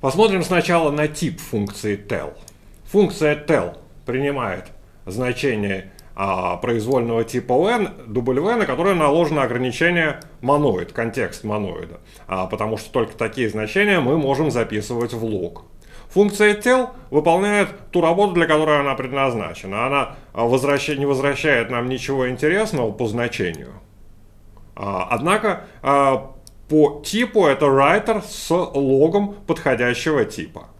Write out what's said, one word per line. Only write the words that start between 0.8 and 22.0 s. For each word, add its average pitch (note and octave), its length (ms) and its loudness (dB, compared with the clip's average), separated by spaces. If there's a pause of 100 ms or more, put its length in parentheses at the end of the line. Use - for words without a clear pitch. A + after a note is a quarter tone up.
на D3+ 180 0
тип D3+ 320 -4
функции G2+ 580 -4
tell. D2 360 -8 (580)
Функция D#3 500 2
tell G#2 360 0 (260)
принимает B2+ 640 -4 (400)
значение, G#2 840 -4 (220)
а, F#2 440 -2
произвольного A#2 680 0
типа B2 300 -2
O E3 160 4
N, A3 180 0 (180)
W, C3 500 0
на G#3 100 0
которое E3 280 0
наложено D3+ 500 2
ограничение C#3 760 0 (220)
«моноид», B2 500 2
контекст A#2 500 -4
моноида, F2 580 -6 (280)
а, F#2 200 -2
потому G#2+ 280 -2
что - 160 -12
только A#2 240 -2
такие A#2 320 -2
значения E3+ 520 0
мы C#3 180 2
можем C#3 320 0
записывать A#2 640 -2
в A2+ 100 -4
лог. F2+ 400 -4 (460)
Функция G#3 460 4
tell B3 320 2 (220)
выполняет F3+ 580 4 (240)
ту F3+ 80 4
работу, F3 320 4
для E3+ 160 4
которой D3+ 320 4
она C#3 160 0
предназначена. A#2 880 -2
Она, C3+ 300 -2 (160)
а, A2+ 120 0
возвраща-, C#3 520 0
не C#3 100 -2
возвращает C3+ 640 0
нам B2 180 -2
ничего C3 400 -2